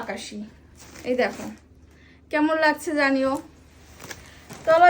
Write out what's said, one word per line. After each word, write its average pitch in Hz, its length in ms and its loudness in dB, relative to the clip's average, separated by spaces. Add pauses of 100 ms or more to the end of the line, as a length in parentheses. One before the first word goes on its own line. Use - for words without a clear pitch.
আকাশি। 208 380 -12 (680)
এই 254 140 -2
দেখো - 220 -4 (840)
কেমন 302 240 0 (100)
লাগছে 302 260 0 (100)
জানিও। 269 320 0 (1300)
চলো 330 220 6